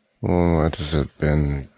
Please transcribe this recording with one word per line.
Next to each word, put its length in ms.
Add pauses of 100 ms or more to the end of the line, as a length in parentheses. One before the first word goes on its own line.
(220)
Well, 360
what 180
has 180
it 240
been? 600